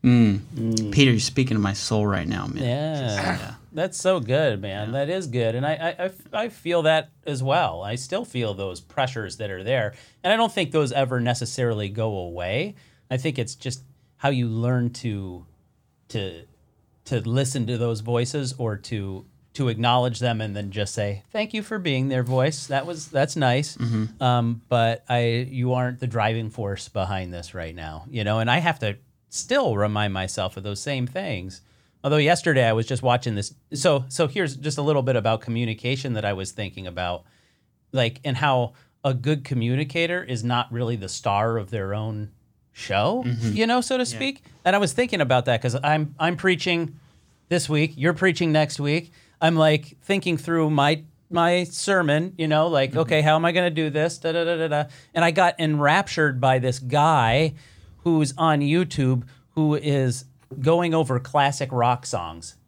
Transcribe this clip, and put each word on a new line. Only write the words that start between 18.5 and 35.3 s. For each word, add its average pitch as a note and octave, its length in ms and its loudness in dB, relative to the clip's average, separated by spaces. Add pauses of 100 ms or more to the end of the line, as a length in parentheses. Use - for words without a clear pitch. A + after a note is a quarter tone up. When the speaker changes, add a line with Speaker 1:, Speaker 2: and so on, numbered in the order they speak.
Speaker 2:
or A2 180 -2
to, G2 480 -8 (300)
to C3 140 0
acknowledge A#2+ 520 2
them A#2+ 200 0
and G#2 140 -6
then G2+ 160 -8
just G2+ 240 -4
say, G2+ 280 -4 (100)
"Thank G#3+ 220 -4
you G#3+ 80 -4
for G#3+ 160 -6
being C#3 300 0
their B2+ 140 0
voice. C3 440 0
That C#3 200 -2
was, E3 220 -10
that's C#3 280 -2
nice. C#3 420 0
Speaker 1:
Mm-hmm. A2 440 -2
Speaker 2:
Um, A#2+ 460 2
but A2+ 400 2
I, A#2+ 420 0
you B2+ 220 -2
aren't B2 280 -2
the C3 60 -4
driving A2+ 440 -2
force G2+ 380 -6
behind F#2 440 -4
this F2 220 -12
right E2 200 -8
now," D#2+ 360 -12
you A2+ 120 -4
know, G#2+ 160 2
and A2+ 120 0
I B2+ 80 4
have E3 220 0
to G#2 180 -4 (320)
still A#3+ 460 0
remind G#2 360 0
myself F#2+ 440 -4
of G2 60 -12
those G2+ 180 -8
same C3 260 -4
things. B2 560 -8 (420)
Although D3 140 2
yesterday D3+ 460 4
I A2+ 100 4
was A2+ 120 0
just C3 160 -4
watching B2+ 320 0
this. G2+ 200 -6 (180)
So, D3 360 2
so E3 200 -2
here's D3+ 280 -2
just D3 220 -6
a D3 40 -2
little C#3+ 200 2
bit B2 140 2
about A2 240 0